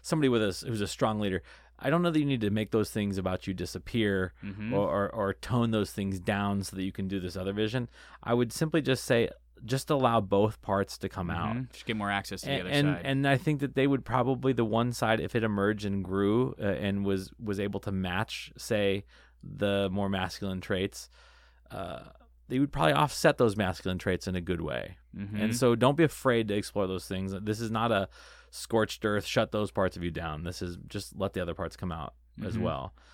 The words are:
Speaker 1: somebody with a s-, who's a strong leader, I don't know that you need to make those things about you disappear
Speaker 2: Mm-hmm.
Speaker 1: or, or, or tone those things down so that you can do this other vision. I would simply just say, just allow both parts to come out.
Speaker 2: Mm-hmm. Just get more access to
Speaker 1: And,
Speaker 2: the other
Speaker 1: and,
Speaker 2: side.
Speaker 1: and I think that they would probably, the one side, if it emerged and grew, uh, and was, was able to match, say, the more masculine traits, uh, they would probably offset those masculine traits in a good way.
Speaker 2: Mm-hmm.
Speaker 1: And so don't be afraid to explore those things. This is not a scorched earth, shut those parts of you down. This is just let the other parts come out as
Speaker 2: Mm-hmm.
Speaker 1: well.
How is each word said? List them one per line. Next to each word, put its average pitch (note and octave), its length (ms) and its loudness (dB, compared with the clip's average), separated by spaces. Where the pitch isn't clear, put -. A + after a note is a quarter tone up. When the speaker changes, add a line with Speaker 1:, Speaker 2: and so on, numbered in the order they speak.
Speaker 1:
somebody D3+ 260 4
with A#2 140 4
a G#2 60 2
s-, F#2 120 -4
who's A2+ 200 -4
a G2+ 60 0
strong A2 320 0
leader, G2 240 0
I C#3 100 -2
don't E3 120 4
know E3+ 100 2
that D#3 80 2
you D3 60 4
need C3 160 0
to G#2 80 2
make G#2+ 200 0
those G#2+ 220 2
things G2+ 260 0
about F#2 300 -2
you F#2+ 60 -4
disappear F#2+ 800 0
Speaker 2:
Mm-hmm. G#2 280 -8
Speaker 1:
or, G2+ 160 2
or, G2+ 240 0
or G2 220 0
tone A#2 380 0
those G#2 180 2
things G2 300 -4
down G2+ 420 0
so - 140 -10
that F#2+ 80 -2
you F#2+ 80 -4
can F#2+ 160 -6
do G2 100 -2
this F2+ 180 -6
other F#2+ 160 -2
vision. A2 360 0
I A#2 120 0
would A#2+ 180 2
simply D#3+ 300 0
just C3 220 0
say, A#2 260 2
just C3 260 -2
allow B2 300 4
both G2+ 420 2
parts G2 360 0
to G2 100 -4
come F2+ 200 -4
out. E2+ 280 -2
Speaker 2:
Mm-hmm. B2+ 160 -8
Just - 140 -18
get A2+ 100 -2
more G2+ 160 -2
access G2 300 -4
to - 80 -6
Speaker 1:
And, C#3 60 0
Speaker 2:
the - 40 -4
other - 100 -6
Speaker 1:
and, C#3+ 160 4
Speaker 2:
side. - 60 -10
Speaker 1:
and C3+ 220 0
I C#3 100 6
think D3 220 0
that C3+ 160 -4
they C3+ 140 4
would C3+ 160 2
probably, B2+ 480 2
the A#2 120 2
one A2+ 280 2
side, A2+ 260 2
if - 160 -4
it A2+ 80 2
emerged G#2 420 2
and G2 200 -2
grew, G2+ 560 2
uh, G#2+ 60 -4
and G2 380 0
was, F#2+ 280 0
was G#2 160 -2
able G2+ 220 -4
to - 100 -6
match, F#2 640 -4
say, G2+ 480 0
the G2+ 480 0
more G2 180 0
masculine F#2 520 -4
traits, F#2+ 480 -4
uh, F2 280 -8
they C3 100 -2
would C#3+ 140 0
probably D3+ 200 4
offset D3+ 460 4
those A2 180 4
masculine F#2 420 0
traits F#2 300 0
in F#2 80 -2
a F2+ 40 -2
good F2 200 -2
way. C#2+ 360 -6
Speaker 2:
Mm-hmm. G2+ 200 -8
Speaker 1:
And A2 200 0
so B2 180 6
don't B2+ 220 4
be E3 80 6
afraid A#2 440 2
to G2+ 60 0
explore G2+ 320 0
those F#2 200 -4
things. F#2+ 260 -4
This G#2+ 180 -2
is A2+ 100 -4
not A2+ 200 0
a G2 180 4
scorched - 560 0
earth, G#2 180 2
shut - 260 0
those G#2+ 200 0
parts F#2+ 260 0
of F2 80 -8
you E2+ 60 -2
down. D#2+ 340 -6
This F2 160 -8
is F2 160 -6
just - 280 -10
let G2 160 -2
the F#2+ 80 -4
other E2+ 140 -4
parts F2 220 -6
come F#2 140 -6
out D#2+ 220 -8
as F#2+ 100 -4
Speaker 2:
Mm-hmm. F2+ 80 -2
Speaker 1:
well. C#2+ 320 -4